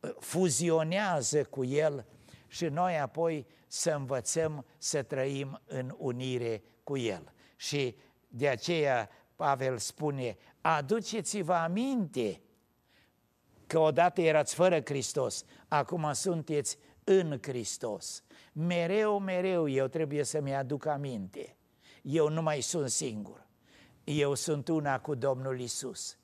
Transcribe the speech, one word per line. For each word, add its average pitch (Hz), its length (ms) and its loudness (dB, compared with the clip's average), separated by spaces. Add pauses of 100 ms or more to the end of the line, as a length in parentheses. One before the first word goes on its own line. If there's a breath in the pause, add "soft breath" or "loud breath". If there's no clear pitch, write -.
uh, - 180 -8
fuzionează 160 1300 2
cu 135 200 -4
El 143 420 0 (400 loud breath)
și - 180 -8
noi 165 340 0
apoi 156 480 -2 (200 soft breath)
să - 240 -2
învățăm 143 760 -2 (120 soft breath)
să - 240 -2
trăim 139 640 -4
în 131 340 -6
unire 123 640 -2 (220 soft breath)
cu 139 120 -4
El. 101 360 -4 (240 soft breath)
Și 135 400 -2 (320 soft breath)
de 123 200 0
aceea 135 600 2 (260 loud breath)
Pavel 131 420 2
spune: 135 580 -4 (240 soft breath)
„Aduceți-vă 170 920 0
aminte 170 880 0 (1300 soft breath)
că 160 120 2
odată 165 420 6
erați 156 340 4
fără 175 300 6
Hristos, 131 600 -2 (240 loud breath)
acum 151 440 0
sunteți 156 680 -2 (260 soft breath)
în 175 380 4
Hristos.” 117 800 -6 (300 loud breath)
Mereu, 180 680 2
mereu 185 500 0
eu 135 180 2
trebuie 147 360 -2
să-mi 139 320 -2
aduc 139 320 -2
aminte. 135 680 -6 (460 loud breath)
Eu 147 260 2
nu 160 140 0
mai 151 180 0
sunt 143 300 -2
singur. 110 560 -6 (580 soft breath)
Eu 143 300 2
sunt 143 340 -2
una 147 320 0
cu 151 140 -4
Domnul 131 460 -2
Isus. - 640 -8